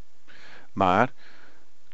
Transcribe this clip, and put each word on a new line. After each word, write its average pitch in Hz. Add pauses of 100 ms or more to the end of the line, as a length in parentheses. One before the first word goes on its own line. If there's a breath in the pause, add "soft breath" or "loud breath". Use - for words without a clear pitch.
(720 loud breath)
Maar 98 (800 soft breath)